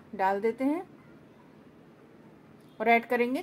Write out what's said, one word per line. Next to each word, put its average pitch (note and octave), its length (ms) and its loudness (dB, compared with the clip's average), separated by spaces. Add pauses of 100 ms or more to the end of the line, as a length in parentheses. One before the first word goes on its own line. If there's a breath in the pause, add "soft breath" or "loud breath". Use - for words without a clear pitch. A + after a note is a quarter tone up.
(140)
डाल G3 260 0
देते A#3 240 -2
हैं D#4 180 0 (2000)
और A3 80 2
ऐड A#3 180 4
करेंगे B3 360 -2